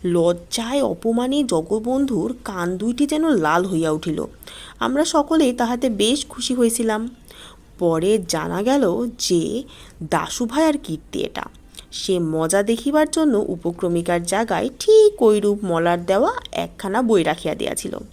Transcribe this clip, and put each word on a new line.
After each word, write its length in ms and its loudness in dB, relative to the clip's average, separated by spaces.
লজ্জায় 760 0
অপমানে 640 0
জগবন্ধুর 1000 -2
কান 320 -4
দুইটি 300 -2
যেন 240 0
লাল 360 2
হইয়া 240 0
উঠিল। 340 -4
আমরা 260 0
সকলেই 480 2
তাহাতে 380 -2
বেশ 360 0
খুশি 280 -6
হয়েছিলাম। 640 0
পরে 400 2
জানা 340 -2
গেল 560 0
যে 440 -2
দাশু 360 -2
ভায়ার 320 0
কীর্তি 460 -8
এটা। 200 -8
সে 260 -2
মজা 440 0
দেখিবার 480 0
জন্য 380 2
উপক্রমিকার 760 -2
জায়গায় 460 -2
ঠিক 440 6
ওইরূপ 400 4
মলার 440 0
দেওয়া 260 2
একখানা 500 -4
বই 200 4
রাখিয়া 320 -2
দিয়াছিল। 440 -6